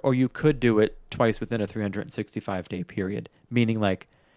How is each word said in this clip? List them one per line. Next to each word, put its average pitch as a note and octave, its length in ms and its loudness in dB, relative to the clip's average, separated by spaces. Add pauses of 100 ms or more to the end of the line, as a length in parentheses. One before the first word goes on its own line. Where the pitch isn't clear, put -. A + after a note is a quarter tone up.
or C3+ 120 2
you B2+ 140 4
could D3+ 300 2
do A#2 200 4
it G#2+ 200 2 (120)
twice A2+ 300 2
within A2+ 200 -4
a G2+ 60 -2
three G#2+ 160 -6
hundred G2+ 280 -4
sixty-five G2+ 580 -6
day F2+ 140 -6
period. G#2 460 -6 (220)
Meaning, A2+ 300 2
like, G2 280 0 (280)